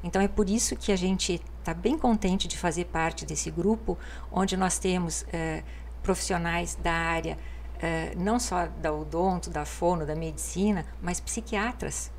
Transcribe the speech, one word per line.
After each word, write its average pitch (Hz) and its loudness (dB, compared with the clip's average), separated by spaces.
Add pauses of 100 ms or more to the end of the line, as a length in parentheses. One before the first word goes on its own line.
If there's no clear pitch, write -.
Então, 180 2
é 196 6
por 196 2
isso 220 2
que - 0
a 196 4
gente 185 2 (220)
tá 165 -2
bem 220 2
contente 214 4
de - -4
fazer 170 0
parte 160 -2
desse 156 -4
grupo, 175 0 (320)
onde 190 2
nós 185 2
temos, 180 0
eh, 160 -2 (400)
profissionais 175 0
da - 0
área, 165 0 (440)
eh, 165 0
não 202 2
só 180 0
da 160 -2
odonto, 170 0
da 151 -2
fono, 170 2
da 151 -2
medicina, 170 0 (160)
mas 180 0
psiquiatras - -4